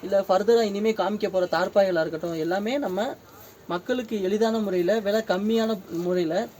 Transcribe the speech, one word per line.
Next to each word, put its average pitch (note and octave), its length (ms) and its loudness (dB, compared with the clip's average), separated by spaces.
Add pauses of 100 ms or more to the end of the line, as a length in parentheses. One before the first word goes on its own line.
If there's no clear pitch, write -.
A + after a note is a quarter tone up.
இல்ல G3 220 2
ஃபர்தரா G#3+ 420 4
இனிமே G#3 300 0
காமிக்க G3+ 340 0
போற F3+ 220 2
தார்ப்பாய்களா F#3 480 2
இருக்கட்டும், E3 400 -4
எல்லாமே G3+ 280 -2 (120)
நம்ம G3 240 -2 (640)
மக்களுக்கு A3+ 420 -4 (140)
எளிதான A3 400 2
முறையில, F3+ 240 2 (160)
விலை G#3+ 120 2 (120)
கம்மியான A3 440 0 (300)
முறையில F3+ 300 0 (240)